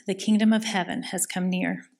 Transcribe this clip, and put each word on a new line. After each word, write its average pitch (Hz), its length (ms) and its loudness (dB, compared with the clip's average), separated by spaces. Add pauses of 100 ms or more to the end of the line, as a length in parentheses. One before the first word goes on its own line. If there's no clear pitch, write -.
the 196 80 -2
kingdom 214 400 4
of 220 120 2
heaven 175 400 -2
has 185 200 -4
come 185 240 -2
near." 180 380 -4 (120)